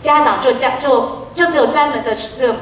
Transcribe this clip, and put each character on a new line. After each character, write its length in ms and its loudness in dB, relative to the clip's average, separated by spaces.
家 240 4
长 160 0
就 120 2
家-， 280 -2
就， 540 0
就 120 2
只 120 0
有 80 4
专 240 2
门 120 -6
的， 140 -4
呃， 220 2